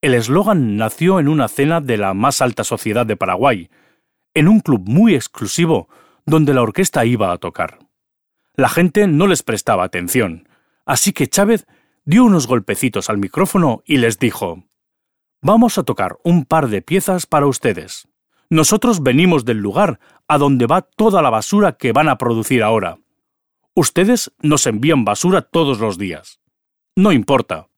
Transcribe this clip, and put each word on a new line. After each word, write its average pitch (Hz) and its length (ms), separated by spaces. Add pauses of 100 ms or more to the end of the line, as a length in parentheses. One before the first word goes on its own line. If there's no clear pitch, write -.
El 139 140
eslogan 131 600
nació 160 440
en 143 80
una 147 180
cena 151 340
de 123 160
la 98 160
más 123 300
alta 120 220
sociedad 110 420
de 107 80
Paraguay, 95 560 (640)
en 156 140
un 220 100
club 120 260
muy 175 300
exclusivo 139 760 (380)
donde 147 260
la 127 100
orquesta 113 420
iba 110 260
a 87 80
tocar. - 400 (800)
La 131 120
gente 185 380
no 170 220
les 180 160
prestaba 104 400
atención, 90 640 (360)
así 143 280
que - 160
Chávez 202 400 (360)
dio 208 200
unos 170 240
golpecitos 110 600
al 104 80
micrófono 151 680
y 143 120
les 113 200
dijo: 90 460 (760)
"Vamos 220 380
a 190 60
tocar 95 400
un 170 220
par 160 200
de 101 160
piezas 185 440
para 143 200
ustedes. - 600 (440)
Nosotros 170 520
venimos 143 400
del 113 140
lugar 110 420 (260)
a 151 100
donde 139 300
va 165 160
toda 196 400
la 135 80
basura 170 460
que 120 160
van 151 160
a 131 100
producir 117 460
ahora. 104 340 (760)
Ustedes 190 640
nos 147 260
envían 123 380
basura 147 380
todos 143 360
los 104 200
días. 85 420 (560)
No 190 160
importa. 120 640